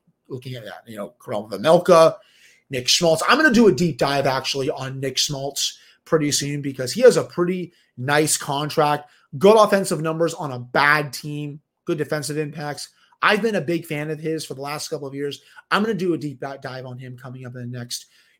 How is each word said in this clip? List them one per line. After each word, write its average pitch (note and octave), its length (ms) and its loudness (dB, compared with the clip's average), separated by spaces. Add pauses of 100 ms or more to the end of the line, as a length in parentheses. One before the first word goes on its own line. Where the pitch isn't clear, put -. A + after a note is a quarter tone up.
(280)
looking B2+ 280 -12
at A2+ 100 -14
that. F2+ 200 -14
You A2+ 120 -16
know, G2+ 160 -10 (100)
Karel G#2+ 240 -8
Vejmelka, D#3+ 680 6 (520)
Nick B2 200 -6
Schmaltz. E3 400 2
I'm B3 80 6
gonna D#4 160 4
do A3 160 8
a - 20 6
deep D#3+ 260 0
dive, C#3 300 0
actually, C3 420 -2
on C3+ 300 -8
Nick C3 180 -6
Schmaltz - 640 -4 (240)
pretty D3 300 0
soon C#3+ 280 -2
because C3+ 300 -6
he - 120 -6
has A3 120 12
a D3 80 0
pretty F3+ 480 -4 (240)
nice C#3+ 400 0
contract, D3 760 -2 (280)
good G3 180 8
offensive G3 460 2
numbers D#3+ 320 0
on D3 180 -8
a B2 80 -8
bad C#3+ 540 2
team, D3 480 -10 (240)
good E3+ 120 -2
defensive D3 400 -4
impacts. D3 520 -8 (300)
I've G3+ 220 2
been A3 140 -2
a F3+ 60 -2
big E3 260 -4
fan D3+ 240 -6
of D3+ 80 -8
his D#3 260 -6
for - 80 -12
the C3+ 80 -12
last C#3+ 280 -8
couple D3 180 -8
of C3+ 80 -12
years. C#3+ 260 -8 (300)
I'm F#3 100 2
gonna A3 140 0
do F3 180 -2
a D3+ 60 -2
deep C3+ 200 -8
di-, C#3 180 -10
dive C3 280 -12
on B2+ 140 -14
him B2+ 180 -14
coming B2+ 300 -14
up B2 80 -14
in B2 160 -10
the B2 80 -10
next, - 280 -12 (320)